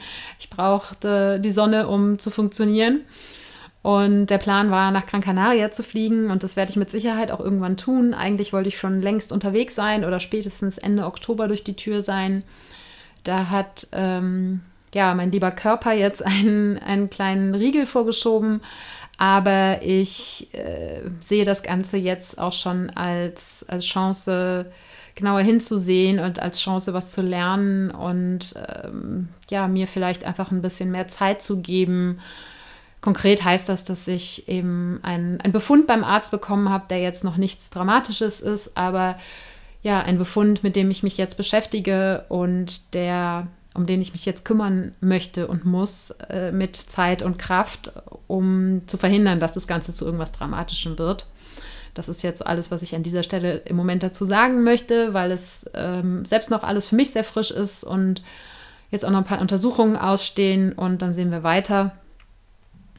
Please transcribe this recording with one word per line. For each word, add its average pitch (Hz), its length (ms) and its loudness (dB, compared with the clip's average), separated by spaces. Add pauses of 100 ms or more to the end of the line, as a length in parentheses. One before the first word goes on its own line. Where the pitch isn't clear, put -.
(380)
ich - 120 -20
brauchte 196 880 0
die 208 100 0
Sonne, 214 380 4
um 202 300 2
zu 208 120 -6
funktionieren. 220 720 2 (800)
Und 202 440 4
der 196 120 2
Plan 202 320 2
war, 190 200 4
nach 190 160 0
Gran 202 140 -2
Canaria 208 500 2
zu 233 120 -4
fliegen 220 480 0
und 190 120 0
das 190 140 -6
werde 196 140 0
ich - 60 -8
mit 196 140 0
Sicherheit 220 400 -2
auch - 100 -6
irgendwann 190 360 0
tun. 247 360 2
Eigentlich 202 400 -2
wollte 196 160 0
ich 196 100 -4
schon 190 220 0
längst 208 320 0
unterwegs 208 420 0
sein 214 300 0
oder 180 140 0
spätestens 196 600 -4
Ende 202 280 0
Oktober 220 400 -4
durch 202 160 -2
die 196 140 -8
Tür 208 260 -2
sein. 190 400 0 (800)
Da 180 280 -2
hat, 196 420 -2
ähm, 185 680 0 (340)
ja, 190 200 4
mein 180 160 0
lieber 185 220 2
Körper 226 400 0
jetzt 202 340 0
einen, 208 520 4
einen 196 300 0
kleinen 196 460 0
Riegel 269 320 2
vorgeschoben. 220 760 2 (560)
Aber 190 680 4
ich, - 720 0
äh, 80 480 -8 (180)
sehe 208 240 2
das 196 180 2
Ganze 185 340 -2
jetzt 185 420 -2
auch 175 140 -2
schon 180 380 -2
als, 175 800 -4
als 180 160 -4
Chance, 185 840 0 (480)
genauer 202 260 2
hinzusehen 190 800 4
und 175 200 -4
als 180 200 -2
Chance, 190 340 -2
was 185 160 -4
zu 190 120 -2
lernen 190 680 0
und, 180 640 -2 (300)
ähm, - 440 -6 (220)
ja, 196 160 0
mir 190 220 0
vielleicht 180 360 -2
einfach 185 280 -6
ein 185 100 0
bisschen 185 280 -4
mehr 185 180 -4
Zeit 202 340 0
zu 196 180 -2
geben. 180 600 0 (800)
Konkret 202 440 4
heißt 180 240 2
das, 190 160 -2
dass 185 240 -6
ich - 400 -6
eben 180 540 -2
ein, 175 380 -2
ein 190 120 2
Befund 285 340 6
beim 226 160 4
Arzt 208 280 2
bekommen 202 380 0
habe, 190 220 0
der 185 80 0
jetzt 180 240 -2
noch 180 140 -2
nichts - 340 -2
Dramatisches 208 720 0
ist, - 360 -4
aber 185 400 0 (640)
ja, 202 180 2
ein 180 180 2
Befund, 208 460 2
mit 196 100 0
dem 190 160 4
ich 190 140 -2
mich 190 120 -2
jetzt 185 200 -2
beschäftige 190 920 0
und 180 680 -2
der, 175 520 -2 (280)
um 175 120 0
den 185 160 0
ich 180 100 -8
mich - 140 -10
jetzt 185 180 -4
kümmern 196 560 0
möchte 185 460 0
und 165 180 -2
muss, 185 460 0 (180)
äh, 180 220 -4
mit 190 240 -2
Zeit 180 480 -2
und 180 160 -2
Kraft, - 540 -2 (340)
um 190 600 2
zu 190 120 -6
verhindern, 196 400 4
dass 160 140 0
das - 160 -6
Ganze 170 260 -4
zu - 100 -4
irgendwas 160 280 -4
Dramatischem 165 640 -6
wird. 175 280 -2 (680)
Das - 140 -10
ist - 140 -6
jetzt 170 220 -4
alles, 170 280 -4
was 170 100 -4
ich 170 140 -8
an 165 80 -4
dieser 170 180 -2
Stelle 175 360 -2
im - 180 -4
Moment 180 260 0
dazu 185 220 -4
sagen 240 400 4
möchte, 233 500 2
weil 180 160 0
es, - 440 -6
ähm, 180 500 -2
selbst 220 260 0
noch 220 140 0
alles 202 220 -2
für 220 100 2
mich 269 140 4
sehr 220 140 0
frisch 220 280 -2
ist 196 320 -4
und 190 380 0 (680)
jetzt 202 140 -4
auch 185 60 0
noch 196 80 4
ein 190 60 2
paar 190 160 -4
Untersuchungen 214 560 2
ausstehen 190 760 2
und 185 280 -2
dann 180 120 -2
sehen 175 180 0
wir 165 140 -4
weiter. 190 480 2 (1080)